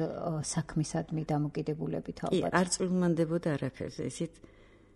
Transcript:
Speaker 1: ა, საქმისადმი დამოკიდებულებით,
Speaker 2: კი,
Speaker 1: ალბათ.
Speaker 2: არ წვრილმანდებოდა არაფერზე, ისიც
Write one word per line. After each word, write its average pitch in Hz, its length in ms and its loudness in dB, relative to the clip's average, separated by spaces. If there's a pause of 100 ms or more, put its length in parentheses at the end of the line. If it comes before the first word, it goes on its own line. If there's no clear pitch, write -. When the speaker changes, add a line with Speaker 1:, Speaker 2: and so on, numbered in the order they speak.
Speaker 1:
ა, - 300 -2 (100)
საქმისადმი 156 880 -2
დამოკიდებულებით, 151 880 -2
Speaker 2:
კი, 175 240 2
Speaker 1:
ალბათ. 170 180 0
Speaker 2:
არ 180 140 4
წვრილმანდებოდა 175 760 2 (140)
არაფერზე, 135 480 -4
ისიც 160 220 -4 (640)